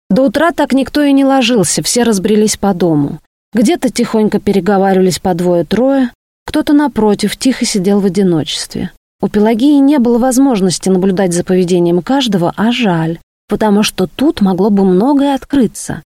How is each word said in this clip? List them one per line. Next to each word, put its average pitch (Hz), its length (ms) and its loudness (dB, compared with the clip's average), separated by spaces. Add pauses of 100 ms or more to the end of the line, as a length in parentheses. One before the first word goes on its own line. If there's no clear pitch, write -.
До 254 140 2
утра 285 280 0
так 294 220 -2
никто 269 280 -2
и 285 100 2
не 277 140 2
ложился, 240 580 0
все 240 200 -2
разбрелись 214 540 0
по 202 160 0
дому. 160 460 0 (340)
Где-то 247 380 0
тихонько 220 480 -2
переговаривались 190 800 0
по 185 140 -2
двое-трое, 196 800 0 (360)
кто-то, 302 240 -2
напротив, 220 640 0
тихо 247 300 -2
сидел 202 340 0
в 190 60 -2
одиночестве. 180 840 -2 (300)
У 196 60 -4
Пелагеи 233 520 2
не 277 200 4
было 240 180 2
возможности 233 680 0
наблюдать 185 460 0
за 175 100 -2
поведением 180 580 0
каждого, 202 540 -2
а 220 160 0
жаль, 170 480 -2 (300)
потому 208 340 2
что 185 240 -2
тут 302 320 -2
могло 190 300 0
бы 196 160 2
многое 269 500 2
открыться. - 720 -4